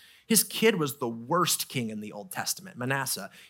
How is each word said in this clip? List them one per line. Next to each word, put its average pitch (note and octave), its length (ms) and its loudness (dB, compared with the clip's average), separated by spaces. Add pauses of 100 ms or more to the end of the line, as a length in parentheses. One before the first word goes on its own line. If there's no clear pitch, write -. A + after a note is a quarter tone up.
(280)
His G#3+ 160 6
kid - 320 4
was D3 220 -2
the B2 100 -2
worst B2+ 600 0
king A#2 220 -2
in G#2+ 100 -6
the G#2+ 120 -10
Old G2+ 180 -14
Testament, F#2 480 -8
Manasseh. B2 520 -2 (200)